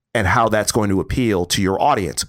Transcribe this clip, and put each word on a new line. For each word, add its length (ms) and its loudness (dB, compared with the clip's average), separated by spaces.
and 100 0
how 240 2
that's 220 0
going 180 0
to 100 2
appeal 460 0
to 160 -2
your 180 0
audience. 500 0